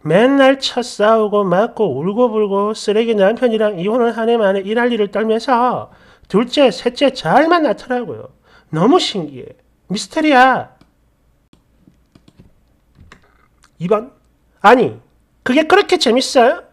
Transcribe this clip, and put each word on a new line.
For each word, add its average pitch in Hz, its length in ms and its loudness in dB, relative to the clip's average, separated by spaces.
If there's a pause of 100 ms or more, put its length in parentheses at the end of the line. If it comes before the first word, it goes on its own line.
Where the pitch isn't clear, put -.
맨날 262 560 4
쳐 - 240 -6
싸우고 208 640 0
맞고 190 540 -2
울고 208 320 -2
불고 208 440 -2
쓰레기 220 400 -2
남편이랑 214 640 0
이혼을 233 380 -2
한 226 120 -4
해 233 80 2
만에 196 240 0
일할 240 320 -2
일을 208 180 -2
떨면서 226 800 -2 (380)
둘째, 247 420 2
셋째 247 420 -2
잘만 311 520 2
낳더라고요. 214 640 -6 (420)
너무 214 280 2
신기해. 143 460 -8 (440)
미스테리야." 254 840 0 (3000)
이 170 100 -8
번. 220 240 -2 (480)
"아니, 196 380 4 (440)
그게 285 220 0
그렇게 359 340 2
재밌어요? 262 640 0 (100)